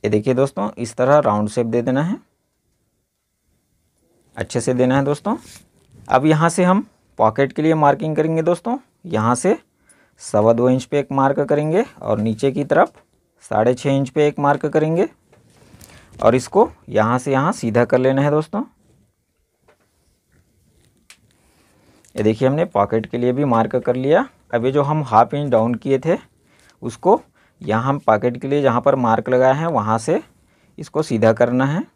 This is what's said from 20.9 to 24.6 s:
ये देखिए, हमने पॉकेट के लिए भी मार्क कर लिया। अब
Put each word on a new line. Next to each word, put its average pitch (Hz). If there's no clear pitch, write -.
ये 110
देखिए, 110
हमने 151
पॉकेट 107
के -
लिए 123
भी 143
मार्क 113
कर 123
लिया। 151
अब 120